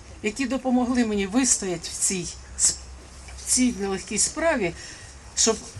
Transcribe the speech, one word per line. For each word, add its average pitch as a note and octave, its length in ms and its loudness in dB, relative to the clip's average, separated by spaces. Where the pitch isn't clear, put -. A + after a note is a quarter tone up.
які G#3+ 220 0
допомогли B3 600 2
мені G3+ 220 2
вистояти G3 640 2
в - 60 -8
цій F3+ 280 0
с-, - 160 4
в - 140 -4
цій B3+ 280 4
нелегкій G3 380 -2
справі, C#4 560 2
щоб A3 220 4